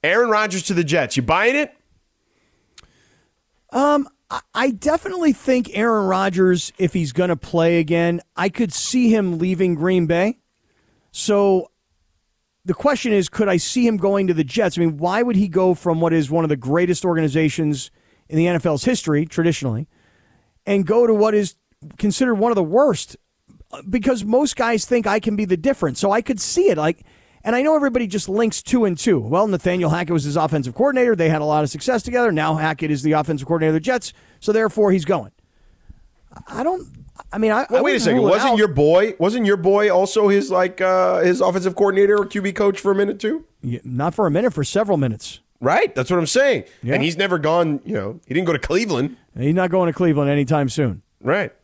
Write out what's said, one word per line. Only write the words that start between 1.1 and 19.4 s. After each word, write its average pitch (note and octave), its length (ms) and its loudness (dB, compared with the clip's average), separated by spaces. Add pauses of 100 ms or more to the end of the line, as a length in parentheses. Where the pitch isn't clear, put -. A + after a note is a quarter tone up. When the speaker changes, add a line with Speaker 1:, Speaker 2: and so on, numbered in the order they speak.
Speaker 1:
You C3+ 60 -2
buying G3+ 340 2
it? D4 160 -4 (2000)
Speaker 2:
Um, C#4+ 360 0 (220)
I, - 120 -10 (120)
I B3+ 180 0
definitely D#4+ 640 0
think B3+ 400 0
Aaron G#3+ 340 0
Rodgers, F#3 720 2
if F3+ 160 0
he's D#3+ 180 -2
gonna F3 260 0
play E3+ 420 0
again, E3+ 420 0 (140)
I F#3 140 -2
could G3+ 240 -4
see B3 360 0
him F#3+ 280 0
leaving F3+ 380 0
Green F3 320 0
Bay. F3+ 320 0 (720)
So G3+ 600 0 (920)
the F#3 80 -2
question B3+ 400 0
is, F#3+ 160 0
could G#3+ 180 -2
I F#3 100 2
see A#3+ 300 0
him A3 100 0
going G3 300 0
to F3 60 0
the D#3 100 0
Jets? F3+ 340 -2
I F3 40 -2
mean, D#3+ 160 0
why F3+ 260 -2
would A#3+ 120 -2
he G3 120 2
go F#3 260 0
from E3 280 -2
what E3 120 2
is D3+ 160 0
one E3 140 0
of D#3 60 -2
the D3 80 -2
greatest E3 480 -2
organizations D#3 840 -2 (380)
in D#3 80 -2
the E3+ 100 2
N F3 80 0
F D#3+ 100 -4
L's D3+ 180 -2
history, D#3+ 420 0
traditionally, D3+ 640 -4 (800)